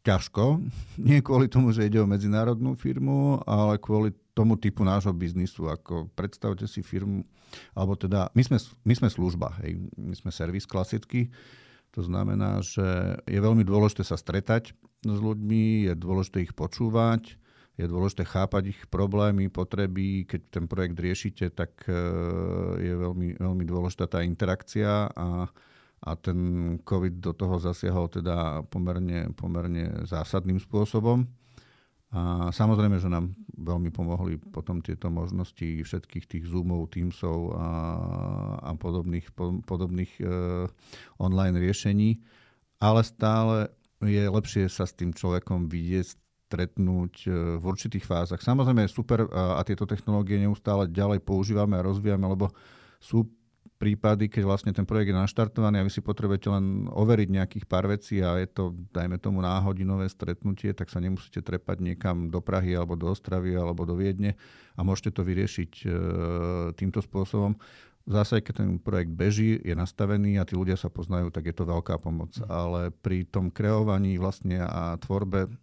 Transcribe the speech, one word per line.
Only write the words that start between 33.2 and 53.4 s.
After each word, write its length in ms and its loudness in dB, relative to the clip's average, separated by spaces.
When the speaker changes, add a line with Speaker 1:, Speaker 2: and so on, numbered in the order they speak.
Speaker 1:
veľmi 320 -2
pomohli 480 -4
potom 480 -8
tieto 240 -8
možnosti 560 -6
všetkých 640 -8
tých 160 -8
Zoomov, 480 -2
Teamsov 640 -4
a, 120 -4
a 160 -10
podobných, 560 -4
po-, 320 -4
podobných, 560 -4
e, 80 -4
online 400 2
riešení. 640 2
Ale 240 6
stále 640 2
je 240 4
lepšie 400 2
sa 160 -2
s 80 -4
tým 240 -4
človekom 560 -2
vidieť, 480 -2
stretnúť, 600 0
e, 60 -2
v 80 -6
určitých 400 -2
fázach. 400 -2
Samozrejme 400 4
je 80 2
super, 320 0
a, 320 0
a 80 0
tieto 240 -2
technológie 480 0
neustále 560 2
ďalej 320 2
používame 560 2
a 80 0
rozvíjame, 400 2
lebo 240 0
sú 240 2